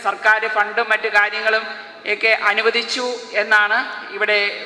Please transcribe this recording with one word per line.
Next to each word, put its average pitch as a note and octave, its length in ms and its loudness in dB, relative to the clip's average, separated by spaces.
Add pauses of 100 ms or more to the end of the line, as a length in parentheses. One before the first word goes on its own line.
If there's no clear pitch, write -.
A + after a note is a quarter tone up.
സർക്കാർ G#3+ 360 2 (140)
ഫണ്ടും G#3 380 0
മറ്റു A3 240 0
കാര്യങ്ങളും A3 460 2 (500)
ഒക്കെ A3 180 0 (180)
അനുവദിച്ചു A3+ 560 0 (360)
എന്നാണ് G#3+ 360 4 (380)
ഇവിടെ G#3 240 0 (260)